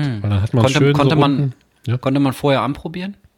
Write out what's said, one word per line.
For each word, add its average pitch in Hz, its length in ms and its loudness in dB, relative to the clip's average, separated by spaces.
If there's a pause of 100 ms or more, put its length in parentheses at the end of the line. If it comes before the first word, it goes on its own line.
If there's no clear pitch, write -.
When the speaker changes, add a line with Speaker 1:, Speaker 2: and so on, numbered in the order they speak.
Speaker 1:
Hm. 113 160 -6
Speaker 2:
Weil 104 80 -2
dann 98 120 0
hat 110 120 -4
man 123 100 4
Speaker 1:
Konnte, 135 140 2
Speaker 2:
schön 143 140 4
Speaker 1:
konnte 143 220 2
Speaker 2:
so 147 60 2
Speaker 1:
man, 143 180 4
Speaker 2:
unten, 135 140 -2 (340)
ja? 117 120 -2
Speaker 1:
konnte 135 220 -2
man 139 140 0
vorher 135 280 0
anprobieren? 180 540 -8 (220)